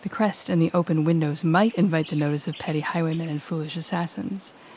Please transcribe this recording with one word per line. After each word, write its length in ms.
The 80
crest 400
and 120
the 120
open 320
windows 400
might 300
invite 340
the 80
notice 320
of 100
petty 220
highwaymen 480
and 120
foolish 360
assassins 760